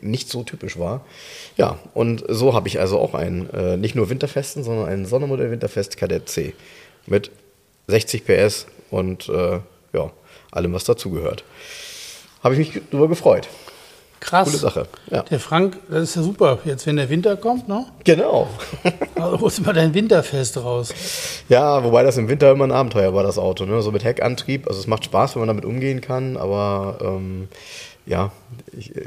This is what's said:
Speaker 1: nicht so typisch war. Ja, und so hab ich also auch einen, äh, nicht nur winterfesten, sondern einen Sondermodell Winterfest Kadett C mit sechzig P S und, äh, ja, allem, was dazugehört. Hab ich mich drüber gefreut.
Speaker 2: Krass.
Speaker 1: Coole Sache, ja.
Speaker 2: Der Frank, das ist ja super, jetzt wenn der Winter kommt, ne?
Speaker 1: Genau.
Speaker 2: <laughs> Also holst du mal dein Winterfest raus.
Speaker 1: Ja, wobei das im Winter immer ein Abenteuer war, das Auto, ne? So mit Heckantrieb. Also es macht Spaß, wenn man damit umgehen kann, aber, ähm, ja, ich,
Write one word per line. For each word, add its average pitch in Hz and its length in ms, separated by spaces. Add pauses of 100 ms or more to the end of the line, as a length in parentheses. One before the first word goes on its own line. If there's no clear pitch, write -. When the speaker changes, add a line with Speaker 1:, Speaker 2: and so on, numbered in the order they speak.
Speaker 1:
nicht 110 260
so 123 140
typisch - 360
war. 95 220 (560)
Ja, 95 220 (160)
und 117 340
so 117 260
hab 101 120
ich 95 140
also 95 180
auch - 160
einen, 90 360
äh, 90 280
nicht 107 160
nur 110 160
winterfesten, 139 520
sondern 113 260
einen 98 180
Sondermodell 131 440
Winterfest - 460
Kadett - 320
C 73 240 (540)
mit - 240 (560)
sechzig 107 400
P 98 80
S 104 320 (240)
und, 92 400
äh, 87 280 (360)
ja, 78 160 (400)
allem, 87 240
was 92 100
dazugehört. 82 580 (1000)
Hab 123 80
ich 135 60
mich 156 140 (180)
drüber 147 180
gefreut. 151 400 (720)
Speaker 2:
Krass. 180 260
Speaker 1:
Coole 151 120
Sache, - 280 (240)
ja. - 140
Speaker 2:
Der 135 160
Frank, 185 380 (120)
das 165 140
ist 160 100
ja 170 80
super, 165 420
jetzt 139 220
wenn 151 80
der 139 160
Winter 185 260
kommt, 240 320
ne? 220 180 (180)
Speaker 1:
Genau. 160 440 (360)
Speaker 2:
<laughs> 180 40 (280)
Also 175 240
holst - 180
du 196 40
mal 202 100
dein 160 220
Winterfest 170 640
raus. 120 360 (560)
Speaker 1:
Ja, 139 360
wobei 120 180
das 131 140
im 110 120
Winter 139 220
immer 135 140
ein 131 80
Abenteuer 110 420
war, 98 80
das 98 160
Auto, 95 280
ne? 110 160
So 104 100
mit 104 100
Heckantrieb. 123 640
Also 98 140
es 98 80
macht 107 160
Spaß, 117 320
wenn 120 60
man 113 40
damit 107 180
umgehen 131 360
kann, 131 360
aber, 98 640
ähm, 95 460 (580)
ja, 92 280 (440)
ich, - 140 (160)